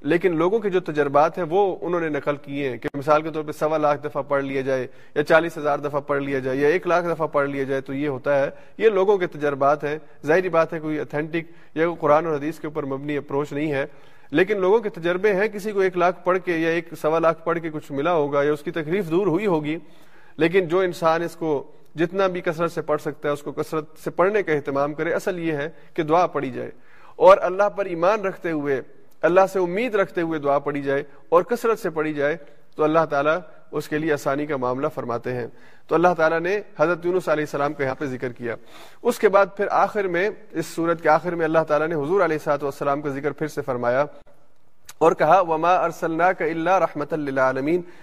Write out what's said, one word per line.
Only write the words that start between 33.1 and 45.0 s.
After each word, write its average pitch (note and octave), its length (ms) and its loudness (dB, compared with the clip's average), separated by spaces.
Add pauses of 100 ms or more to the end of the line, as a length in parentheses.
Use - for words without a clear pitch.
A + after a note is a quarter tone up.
اس D3+ 180 -6
کے D3+ 80 -2
لیے D#3 160 0
آسانی C#3+ 320 -2
کا D3 120 -4
معاملہ B2+ 380 -2
فرماتے A#2+ 380 -6
ہیں۔ A#2+ 120 -6 (420)
تو D3+ 80 0
اللہ F3 220 6
تعالیٰ D#3+ 220 2
نے F#3 200 0 (180)
حضرت E3 280 0
یونس F3 240 0
علیہ D3+ 140 2
السلام D3 300 -2
کا C#3+ 100 -4
یہاں C3+ 120 -2
پہ D#3 100 -6
ذکر B2+ 260 -6
کیا۔ A#2 240 -8 (460)
اس A#3+ 180 0
کے - 100 6
بعد G3 160 6 (120)
پھر G3+ 140 -2
آخر F#3+ 360 2
میں، F3+ 220 0 (220)
اس E3 140 -4
سورت E3 360 -2
کے D3+ 80 2
آخر E3 260 2
میں E3 100 -2
اللہ D#3+ 220 2
تعالیٰ D3+ 200 2
نے E3+ 80 -4
حضور D#3+ 260 2
علیہ E3 160 2
الصلوۃ D3 260 -2
والسلام C#3+ 380 -2
کا D3 80 -4
ذکر C#3 220 -4
پھر D3+ 160 -4
سے D3 140 -8
فرمایا B2 440 0 (920)
اور D#3+ 140 6